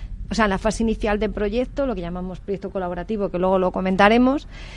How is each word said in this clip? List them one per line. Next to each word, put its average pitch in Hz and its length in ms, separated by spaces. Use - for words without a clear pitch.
o - 40
sea, 220 120
en 202 60
la 190 80
fase 226 240
inicial 220 360
del 208 120
proyecto, 233 540
lo 247 80
que 175 60
llamamos 180 400
proyecto 196 300
colaborativo, 180 600
que 180 80
luego 185 220
lo 180 120
comentaremos, 208 760